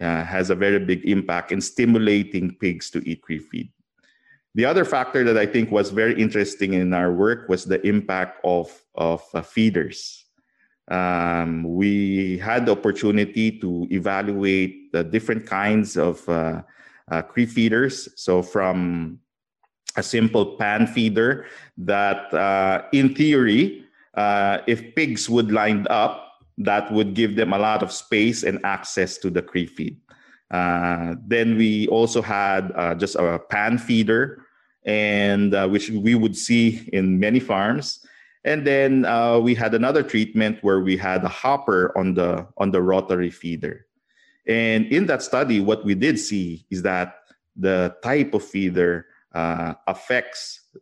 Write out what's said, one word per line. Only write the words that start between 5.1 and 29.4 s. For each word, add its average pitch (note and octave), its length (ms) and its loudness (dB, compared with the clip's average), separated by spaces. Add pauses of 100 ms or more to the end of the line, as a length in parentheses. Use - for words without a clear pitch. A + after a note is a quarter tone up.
that A2+ 120 4
I G#2 100 4
think A2 240 0
was G2+ 200 2
very A2 300 0
interesting G2+ 520 0
in F#2 220 2
our F2+ 180 2
work G#2+ 360 0
was F2+ 180 0
the F#2+ 200 0
impact F#2+ 580 -2
of, F2 280 0 (220)
of, E2 280 -2 (120)
uh, E2 80 -4
feeders. - 800 -2 (640)
Um, E2+ 760 -2
we G2 720 0
had A#2 260 -2
the A2+ 80 2
opportunity G#2 880 0
to F2 300 -4
evaluate G2 1040 -2
the E2 120 0
different A2 420 -2
kinds G2+ 520 0
of, E2 300 -2
uh, E2 340 -2 (480)
uh, E2 120 -2
Kre A#2+ 240 -2
feeders. A#2 680 0
So F2+ 260 0
from F2+ 760 -2 (800)
a A#2 60 -2
simple A2+ 540 2
pan G#2+ 300 0
feeder A2+ 580 0 (320)
that, G2 560 0
uh, F#2+ 600 0
in C3+ 220 4
theory, C#3+ 720 2 (300)
uh, G2+ 520 2
if A2+ 280 -2
pigs B2+ 360 -4
would A2+ 220 2
line G#2 380 2
up, - 360 0 (320)
that G#2 340 0
would G#2+ 220 0
give G#2+ 220 0
them G2 160 0
a G2 60 0
lot G#2+ 240 0
of F#2 100 -4
space A2+ 500 0
and F#2+ 220 -2
access G2 540 -4
to F#2+ 120 -4
the F2 120 -2